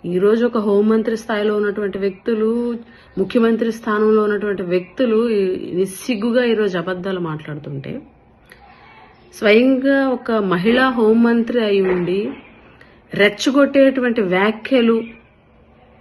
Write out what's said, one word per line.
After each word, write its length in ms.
ఈరోజు 420
ఒక 120
హోంమంత్రి 600
స్థాయిలో 380
ఉన్నటువంటి 420
వ్యక్తులు, 500
ముఖ్యమంత్రి 540
స్థానంలో 520
ఉన్నటువంటి 400
వ్యక్తులు 680
ఈ-, 440
నిస్సిగ్గుగా 720
ఈరోజు 340
అబద్ధాలు 420
మాట్లాడుతుంటే, 720
స్వయంగా 760
ఒక 220
మహిళా 580
హోంమంత్రి 760
అయి 180
ఉండి 380
రెచ్చగొట్టేటువంటి 1080
వ్యాఖ్యలు 760